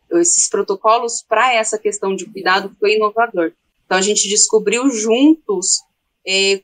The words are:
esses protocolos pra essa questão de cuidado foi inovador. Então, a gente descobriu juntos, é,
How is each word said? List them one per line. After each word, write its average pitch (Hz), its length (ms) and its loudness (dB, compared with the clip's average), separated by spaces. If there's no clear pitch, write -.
esses 170 360 0
protocolos 220 800 -2
pra 240 260 2
essa 220 240 -2
questão 196 360 -4
de 180 120 -8
cuidado 190 520 -2
foi 208 160 2
inovador. 214 580 -2
Então, 190 140 0
a 196 40 0
gente 196 260 0
descobriu 214 600 2
juntos, 226 880 0
é, 196 380 0